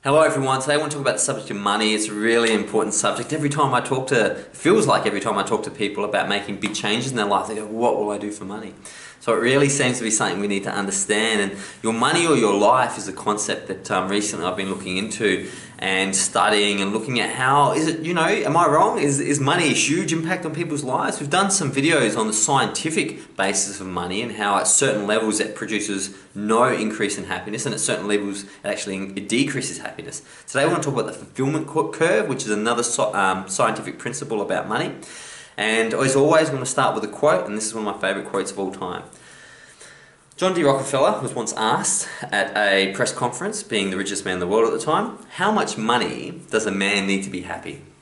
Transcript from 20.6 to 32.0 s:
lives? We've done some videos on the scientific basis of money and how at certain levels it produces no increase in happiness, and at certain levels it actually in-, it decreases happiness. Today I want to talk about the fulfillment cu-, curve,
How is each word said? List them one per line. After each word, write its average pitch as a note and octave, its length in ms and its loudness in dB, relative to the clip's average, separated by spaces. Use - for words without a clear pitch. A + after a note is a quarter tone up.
lives? B2+ 360 -2
We've C#3+ 100 -6
done F#3 220 4
some D3 200 0
videos C3+ 460 4
on A2 100 2
the G#2+ 60 -2
scientific C#3 1000 0
basis G2 460 -2
of F#2 60 -8
money F#2 340 -4
and A#2+ 120 -6
how G2+ 240 2
at F2+ 100 2
certain G#2+ 380 2
levels G#2+ 360 2
it G2+ 120 -2
produces G2+ 640 -4
no A2 320 2
increase G#2+ 520 -2
in F#2+ 80 -8
happiness, G2+ 400 -6
and B2 100 -4
at - 60 -6
certain G2+ 260 -2
levels G2+ 360 -2
it - 60 -18
actually G2+ 320 -4
in-, G2 220 -8
it G2 100 -10
decreases C#3 520 -2
happiness. - 420 -12
Today C#3 160 0
I D3+ 40 4
want D#3+ 140 0
to D3+ 80 -2
talk B2+ 80 -2
about A2 140 -2
the - 60 -14
fulfillment C#3 500 -4
cu-, - 240 -2
curve, F3+ 380 2